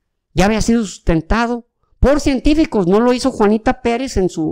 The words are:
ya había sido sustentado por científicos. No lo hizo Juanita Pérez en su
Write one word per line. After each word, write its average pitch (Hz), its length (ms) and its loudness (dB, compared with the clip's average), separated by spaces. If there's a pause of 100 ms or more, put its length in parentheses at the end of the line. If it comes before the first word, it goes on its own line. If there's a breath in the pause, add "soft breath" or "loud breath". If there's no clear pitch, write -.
(340)
ya 180 120 2
había 214 160 0
sido 233 220 0
sustentado 226 840 -2 (320)
por 285 220 2
científicos. 285 640 0
No 196 140 2
lo 247 120 2
hizo 254 180 -2
Juanita 220 520 0
Pérez 233 340 -4
en 185 120 0
su 160 240 -6